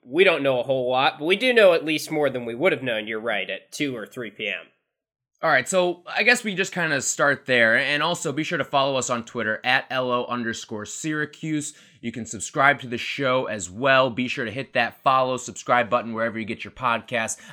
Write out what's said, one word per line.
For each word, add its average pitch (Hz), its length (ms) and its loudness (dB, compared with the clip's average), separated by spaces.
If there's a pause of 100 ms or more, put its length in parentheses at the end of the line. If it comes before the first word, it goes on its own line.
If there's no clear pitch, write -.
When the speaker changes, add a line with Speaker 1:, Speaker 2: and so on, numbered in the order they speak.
Speaker 1:
we 151 220 2
don't 160 180 4
know 135 160 4
a 117 40 0
whole 127 280 0
lot, 135 260 2
but 147 80 -6
we 190 120 4
do 247 160 2
know 208 180 8
at 165 140 2
least 156 260 -2
more 151 180 2
than 123 140 -4
we 117 120 -6
would 160 180 2
have 131 100 -2
known, 110 240 -2
you're 110 140 -4
right, 104 280 -2
at - 220 -10
two 139 240 -4
or 104 100 -8
three 113 260 -12
P 104 180 -8
M. 87 180 -8 (760)
Speaker 2:
All 160 60 2
right, 131 180 2
so 180 380 0
I 185 160 -4
guess 233 220 4
we 214 100 -4
just 185 180 -4
kinda 156 300 -2
start 143 460 0
there. 117 280 4
And 143 280 0
also, 170 280 -2
be 147 120 -4
sure 165 160 -4
to 131 40 -2
follow 139 320 2
us 127 140 -2
on 117 160 -2
Twitter 110 380 -4
at 127 260 2
L 127 220 -2
O 123 140 0
underscore 113 600 -6
Syracuse. 151 880 -6 (260)
You 113 120 -6
can 113 160 -8
subscribe 131 540 2
to 131 60 -12
the 117 120 -6
show 131 460 -2
as 101 240 -8
well. 131 420 2
Be 123 160 -4
sure 120 180 -6
to 110 60 -8
hit 123 220 -10
that 117 280 -2
follow, 131 360 2
subscribe 120 520 0
button 113 240 0
wherever 110 240 -4
you 110 80 -6
get 110 180 -8
your 101 80 -14
podcasts. 117 680 -2 (160)